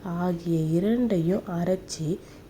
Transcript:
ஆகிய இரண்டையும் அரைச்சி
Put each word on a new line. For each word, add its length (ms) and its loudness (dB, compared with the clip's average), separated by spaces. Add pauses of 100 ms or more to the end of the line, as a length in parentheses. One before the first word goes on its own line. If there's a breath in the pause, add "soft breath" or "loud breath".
(160)
ஆகிய 420 0 (120)
இரண்டையும் 760 2
அரைச்சி 600 -2 (420 loud breath)